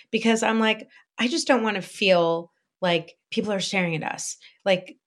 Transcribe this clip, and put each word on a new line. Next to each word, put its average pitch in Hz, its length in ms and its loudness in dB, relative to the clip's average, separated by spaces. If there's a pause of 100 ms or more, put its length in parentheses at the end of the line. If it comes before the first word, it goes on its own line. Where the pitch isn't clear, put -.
(120)
because 226 320 2
I'm 220 160 2
like, 220 280 0 (320)
"I 226 80 0
just 285 200 -2
don't 247 160 4
wanna 208 180 -2
feel 175 680 2 (300)
like 170 340 0 (160)
people 214 220 -2
are 190 60 -2
staring 180 360 -2
at - 180 -6
us, - 240 -10 (280)
like, 285 420 -2